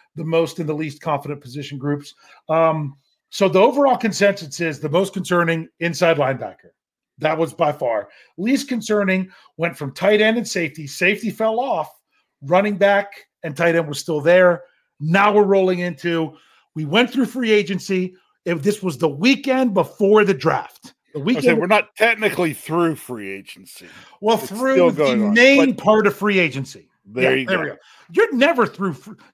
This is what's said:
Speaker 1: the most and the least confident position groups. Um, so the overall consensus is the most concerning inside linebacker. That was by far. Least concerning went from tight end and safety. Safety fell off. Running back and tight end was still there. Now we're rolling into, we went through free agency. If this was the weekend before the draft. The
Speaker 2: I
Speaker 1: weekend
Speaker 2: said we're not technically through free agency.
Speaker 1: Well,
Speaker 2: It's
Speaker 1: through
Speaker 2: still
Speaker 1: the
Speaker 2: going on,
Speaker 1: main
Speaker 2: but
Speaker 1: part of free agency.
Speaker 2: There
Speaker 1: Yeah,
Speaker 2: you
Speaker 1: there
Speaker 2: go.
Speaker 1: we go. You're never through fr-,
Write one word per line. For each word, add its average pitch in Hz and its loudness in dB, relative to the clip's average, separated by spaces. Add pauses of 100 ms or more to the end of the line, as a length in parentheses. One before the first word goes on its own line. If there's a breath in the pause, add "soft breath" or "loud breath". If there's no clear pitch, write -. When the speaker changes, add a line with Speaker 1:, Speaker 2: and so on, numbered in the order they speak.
(140 soft breath)
Speaker 1:
the 156 -10
most 165 -2
and 156 -6
the 151 -4
least 151 -8
confident 143 -6
position 135 -14
groups. 143 -6 (340 soft breath)
Um, 156 0 (340)
so 196 0
the 180 2
overall 262 4
consensus 196 -2
is 156 -4
the 147 -6
most 190 0
concerning 170 -2 (120)
inside 165 0
linebacker. 127 -4 (480)
That 156 -2
was 156 -4
by 151 0
far. 117 -4 (280 soft breath)
Least 233 -2
concerning 196 -2 (260 soft breath)
went 165 -4
from 139 -8
tight 208 2
end 220 2
and 220 -4
safety. 160 -6
Safety 196 -2
fell 220 -2
off. 220 -4 (520)
Running 190 2
back 202 2 (320)
and 147 -10
tight 170 2
end 160 0
was 143 -8
still 151 -4
there. 175 4 (360 soft breath)
Now 196 2
we're 208 6
rolling 185 2
into, 165 -4 (380 soft breath)
we 156 -6
went 226 2
through 254 -2
free 233 -2
agency. 185 -2 (300 soft breath)
If 170 -4
this 202 -2
was 160 -4
the 165 0
weekend 254 0
before 202 2
the 185 0
draft. - -4 (200)
The 147 -10
Speaker 2:
I - -8
Speaker 1:
weekend 240 0
Speaker 2:
said 240 4
we're - -2
not 208 0
technically 214 0
through 165 -2
free 107 -12
agency. 98 -18 (340 loud breath)
Speaker 1:
Well, 214 0
Speaker 2:
It's 202 -10
Speaker 1:
through 247 -2
Speaker 2:
still 175 4
Speaker 1:
the 170 -4
Speaker 2:
going 123 2
on, 104 0
Speaker 1:
main 269 4
Speaker 2:
but - -10
Speaker 1:
part 214 4
of - -4
free 202 0
agency. 135 -4 (180)
Speaker 2:
There 117 -6
Speaker 1:
Yeah, 131 2
Speaker 2:
you 131 -2
Speaker 1:
there 190 -2
Speaker 2:
go. 80 -6
Speaker 1:
we 143 -6
go. 98 -14 (360 soft breath)
You're 381 2
never 254 2
through 180 -6
fr-, 208 -20 (220 soft breath)